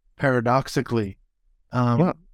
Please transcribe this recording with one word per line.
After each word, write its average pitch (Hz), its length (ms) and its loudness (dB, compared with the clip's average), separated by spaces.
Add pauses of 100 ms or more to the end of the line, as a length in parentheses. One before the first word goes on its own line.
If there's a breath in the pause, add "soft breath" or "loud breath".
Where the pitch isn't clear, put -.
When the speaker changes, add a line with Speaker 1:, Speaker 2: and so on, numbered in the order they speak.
(160)
Speaker 1:
paradoxically. 123 1000 -2 (560)
Um, 123 260 2
Speaker 2:
Well, 175 160 2 (200)